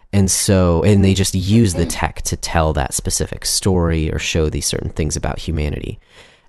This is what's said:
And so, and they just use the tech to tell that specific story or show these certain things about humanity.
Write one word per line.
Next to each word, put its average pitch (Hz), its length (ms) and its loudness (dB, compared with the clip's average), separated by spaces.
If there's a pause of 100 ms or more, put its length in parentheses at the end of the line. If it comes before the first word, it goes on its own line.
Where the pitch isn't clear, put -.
(140)
And 98 160 4
so, 87 520 2
and 98 220 6
they 95 80 4
just 92 220 0
use 95 400 2
the 82 100 0
tech - 380 -4
to - 160 -4
tell 78 340 0
that 71 220 -4
specific - 500 -6
story 82 680 0
or - 80 -4
show 80 300 0
these 73 180 -4
certain - 240 -4
things 76 260 -4
about - 240 -6
humanity. 78 580 -4 (500)